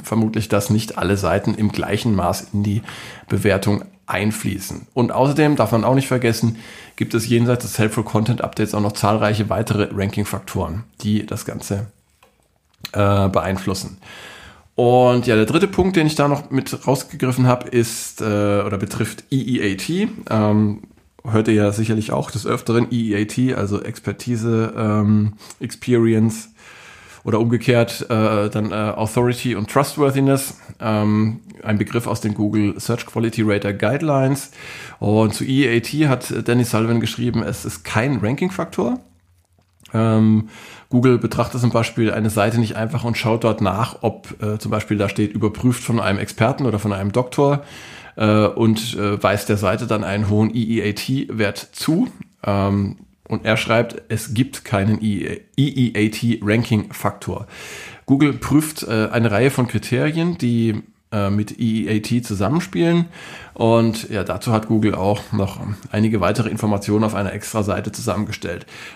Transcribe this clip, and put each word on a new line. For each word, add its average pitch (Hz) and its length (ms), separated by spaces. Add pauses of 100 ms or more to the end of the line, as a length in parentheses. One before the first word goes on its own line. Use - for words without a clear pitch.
vermutlich, 110 440
dass 101 220
nicht 107 280
alle 90 180
Seiten 95 380
im 104 180
gleichen 104 420
Maß 87 380
in 101 100
die 104 200 (460)
Bewertung 101 560 (220)
einfließen. 104 840
Und 131 180
außerdem 147 460
darf 117 160
man 110 120
auch 123 100
nicht 135 120
vergessen, 117 520 (360)
gibt - 200
es 113 140
jenseits 120 360
des 101 140
Helpful 110 260
Content 110 380
Updates - 320
auch 104 80
noch 101 100
zahlreiche 107 560
weitere 104 440
Ranking-Faktoren, 98 920 (160)
die 107 260
das - 180
Ganze, - 420 (1040)
äh, 101 360
beeinflussen. 95 680 (760)
Und 123 520
ja, 120 80
der 110 120
dritte 175 200
Punkt, 190 300
den 156 100
ich 151 80
da 143 140
noch 139 220
mit 131 360
rausgegriffen 131 600
habe, 123 220
ist, - 520
äh, - 40
oder 101 540
betrifft 101 520
E 135 100
E 113 320
A 95 40
T. 180 320 (220)
Ähm, 107 520 (420)
hört 110 220
ihr 110 80
ja 104 160
sicherlich 107 400
auch 143 220
des 104 160
Öfteren 120 420
E 113 220
E 101 100
A - 40
T, 127 280
also 101 260
Expertise, 113 960
ähm, 107 580 (260)
Experience 113 880 (760)
oder 110 160
umgekehrt, 117 720
äh, 107 400
dann, 107 220
äh, - 20
Authority 117 800
und 104 160
Trustworthiness, 139 880 (220)
ähm, 107 580 (240)
ein 107 160
Begriff 113 300
aus 110 120
den 107 140
Google 104 460
Search - 260
Quality 113 360
Rater 101 300
Guidelines. 135 800 (480)
Und 107 340
zu - 120
E 135 220
E 117 100
A 117 40
T 147 280
hat 123 400
Danny 120 160
Sullivan 113 360
geschrieben, 113 420
es 95 220
ist - 200
kein 131 320
Ranking-Faktor. 185 840 (960)
Ähm, 110 540 (400)
Google 120 300
betrachtet 117 420
zum 120 100
Beispiel 113 420
eine 110 180
Seite 110 280
nicht 113 180
einfach 113 280
und 117 120
schaut 113 280
dort 110 160
nach, 98 420
ob, - 400
äh, 107 160
zum - 140
Beispiel 107 260
da 98 100
steht, 107 240
überprüft 110 520
von 113 160
einem 98 180
Experten 113 480
oder 107 120
von 104 140
einem 98 200
Doktor, 139 500 (520)
äh, 107 320
und, 110 480
äh, 101 280
weist 101 260
der 107 80
Seite 104 300
dann 107 180
einen 98 240
hohen 104 260
E 123 80
E 107 280
A - 20
T-Wert 110 800
zu. 175 360 (360)
Ähm, 101 520 (300)
und - 200
er 110 100
schreibt, 113 540
es - 240
gibt - 320
keinen 104 360
E 101 380 (160)
E 131 400
A 104 140
T 117 320
Ranking-Faktor. 107 1040 (580)
Google 139 300
prüft, 147 480
äh, 110 280
eine 117 200
Reihe 110 200
von 127 160
Kriterien, 151 720
die, 117 460 (280)
äh, 101 200
mit 104 280
E 110 280
E 107 100
A 104 40
T 120 200
zusammenspielen. 170 840 (480)
Und 113 540
ja, 104 160
dazu 95 260
hat 110 160
Google 107 280
auch 101 380
noch 98 280 (300)
einige 107 320
weitere 107 260
Informationen 104 560
auf 107 100
einer 98 200
extra 104 280
Seite 95 300
zusammengestellt. 90 720 (320)